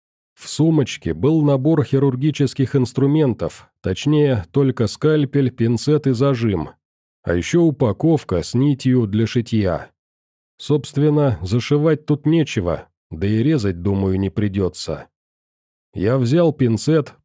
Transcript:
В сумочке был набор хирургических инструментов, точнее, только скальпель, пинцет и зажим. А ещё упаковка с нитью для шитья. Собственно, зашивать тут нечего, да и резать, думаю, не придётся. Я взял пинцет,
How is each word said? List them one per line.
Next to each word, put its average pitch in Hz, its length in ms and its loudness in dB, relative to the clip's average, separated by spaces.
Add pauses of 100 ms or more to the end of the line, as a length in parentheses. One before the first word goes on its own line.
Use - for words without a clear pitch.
(340)
В - 140 -18
сумочке 147 640 0
был 151 280 0
набор 143 420 2
хирургических 135 920 0
инструментов, 131 920 0 (120)
точнее, 135 720 0
только 131 340 2
скальпель, 139 640 0
пинцет 120 560 0
и 135 60 2
зажим. 113 580 0 (520)
А 87 120 -2
ещё 120 280 2
упаковка 139 800 0
с - 120 -10
нитью 127 520 2
для 107 200 0
шитья. 104 640 -2 (640)
Собственно, 147 840 0
зашивать 147 640 0
тут 147 200 -2
нечего, 113 640 -2 (220)
да 82 160 -6
и 110 160 0
резать, 101 400 0
думаю, 95 360 0
не 98 120 -2
придётся. 92 800 -4 (840)
Я 107 240 0
взял 143 340 2
пинцет, 131 600 0 (100)